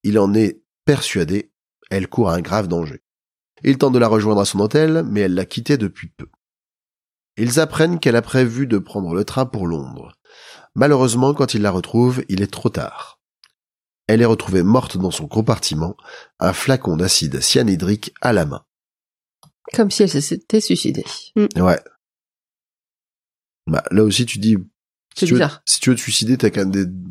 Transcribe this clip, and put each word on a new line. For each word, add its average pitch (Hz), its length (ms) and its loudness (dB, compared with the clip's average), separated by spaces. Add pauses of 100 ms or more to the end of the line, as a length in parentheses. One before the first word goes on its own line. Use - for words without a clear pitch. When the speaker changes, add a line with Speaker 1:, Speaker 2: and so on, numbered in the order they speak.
Speaker 1:
Il 104 140 2
en 101 160 4
est 107 280 0 (240)
persuadé, 101 640 -2 (400)
elle 95 180 -4
court 107 220 0
un 87 100 0
grave 92 280 -2
danger. 82 340 -6 (600)
Il 135 160 2
tente 139 140 2
de 123 60 4
la 117 100 4
rejoindre 107 320 2
à 101 60 2
son 98 140 -4
hôtel, 156 500 2
mais 104 100 0
elle 92 140 0
l'a 92 100 -2
quitté 120 320 -2
depuis 101 320 -6
peu. - 180 -18 (1080)
Ils 120 240 0
apprennent 160 400 0
qu'elle 117 160 2
a 117 60 4
prévu 127 440 0
de 117 120 2
prendre 92 360 -6
le 98 100 -2
train 131 200 -4
pour 110 220 -6
Londres. 67 480 -8 (600)
Malheureusement, 131 600 4
quand 139 180 0
il 113 100 0
la 104 80 2
retrouve, 120 600 0
il 95 120 -2
est 101 80 -2
trop - 200 -4
tard. - 500 -10 (880)
Elle 113 140 4
est 120 40 4
retrouvée 98 360 2
morte 110 340 2
dans 92 140 -2
son 78 160 -8
compartiment, 98 720 -2 (420)
un 90 140 0
flacon 127 440 -2
d'acide 80 440 -2
cyanhydrique 101 800 0
à 123 120 0
la 92 140 2
main. - 180 -10 (1080)
Speaker 2:
Comme 214 160 2
si - 140 2
elle 190 40 2
se 147 120 -2
s'était 165 400 -2
suicidée. - 440 -4 (300)
Speaker 3:
Mm. 208 260 0
Speaker 1:
Ouais. 90 200 4 (1900)
Bah, 80 240 -2
là 104 140 4
aussi, 107 220 2
tu 113 120 -10
dis, 110 140 2
si 98 80 2 (560)
Speaker 2:
C'est 185 100 0
Speaker 1:
tu 165 60 2
veux, 127 80 4
Speaker 2:
bizarre. 143 260 -2
Speaker 1:
si - 140 -2
tu - 100 2
veux 123 60 4
te - 40 -8
suicider, 117 380 -2
t'as 110 120 2
quand 104 100 -4
même 95 100 0
des 98 140 0 (260)